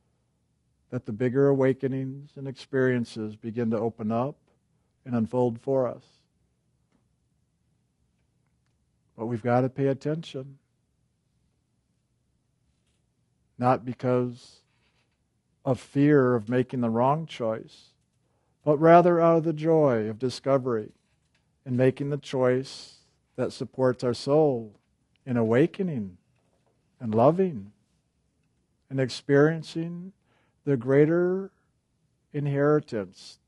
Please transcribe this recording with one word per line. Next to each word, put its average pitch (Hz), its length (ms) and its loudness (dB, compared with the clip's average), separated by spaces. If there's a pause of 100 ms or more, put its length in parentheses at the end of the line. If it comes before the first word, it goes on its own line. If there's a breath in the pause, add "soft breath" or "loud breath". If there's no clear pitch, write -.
(920)
that 127 140 -8
the 120 80 -10
bigger 127 360 2
awakenings 135 880 -2
and 139 120 -12
experiences 123 880 -4
begin 113 340 -6
to 113 80 -2
open 110 320 -6
up 123 260 -4 (680)
and 123 100 -8
unfold 117 460 -2
for 135 260 -2
us. 123 160 -10 (3250)
But 113 100 -8
we've 120 160 -6
got 120 180 2
to 131 80 0
pay 135 200 -2
attention, 139 680 -8 (3000)
not 123 260 2
because 123 760 -4 (1040)
of 131 140 -2
fear 139 560 2
of 110 140 -4
making 127 320 -2
the 120 80 -2
wrong 131 380 0
choice, - 640 -10 (720)
but 147 140 2
rather 170 420 8
out 165 160 4
of 156 80 0
the 165 80 -2
joy 151 560 2
of 107 100 -8
discovery 127 720 -2 (720)
and 127 100 -4
making 131 320 2
the 147 80 -4
choice 131 840 -4 (360)
that 120 160 -4
supports 127 500 -2
our 123 120 -2
soul 139 640 0 (460)
in 123 100 -4
awakening 120 800 0 (840)
and 110 160 -6
loving 135 580 2 (1160)
and 135 100 -6
experiencing 160 1120 0 (520)
the 139 140 0
greater 170 720 2 (840)
inheritance 143 1160 -2